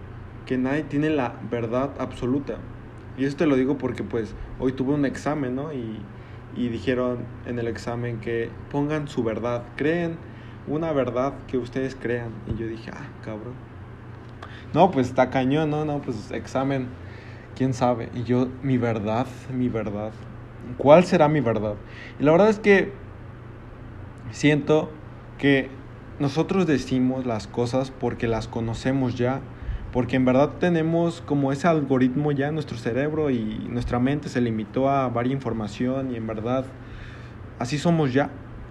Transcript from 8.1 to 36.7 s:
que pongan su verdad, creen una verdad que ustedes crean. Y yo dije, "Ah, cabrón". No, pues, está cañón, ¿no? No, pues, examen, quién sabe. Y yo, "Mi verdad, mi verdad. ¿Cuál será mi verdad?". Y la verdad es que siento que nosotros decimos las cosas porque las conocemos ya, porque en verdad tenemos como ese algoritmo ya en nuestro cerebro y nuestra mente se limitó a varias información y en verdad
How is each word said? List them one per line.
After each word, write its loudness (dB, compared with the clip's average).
que -2
pongan 0
su -2
verdad, -2
creen 0
una -2
verdad 2
que -2
ustedes -2
crean. -2
Y -4
yo -4
dije, -8
"Ah, -12
cabrón". -10
No, 8
pues, 2
está 2
cañón, 2
¿no? 0
No, -2
pues, -8
examen, -2
quién 2
sabe. 2
Y -4
yo, 2
"Mi 4
verdad, 0
mi 0
verdad. -4
¿Cuál 10
será 6
mi 4
verdad?". 0
Y 0
la 8
verdad 8
es 0
que 6
siento 4
que 4
nosotros 2
decimos 2
las -2
cosas 0
porque -2
las 0
conocemos 0
ya, 2
porque 2
en 6
verdad 8
tenemos 2
como 2
ese 0
algoritmo 4
ya 0
en -2
nuestro -4
cerebro 0
y -2
nuestra 0
mente 2
se 0
limitó 2
a 2
varias 0
información -2
y -4
en -6
verdad 0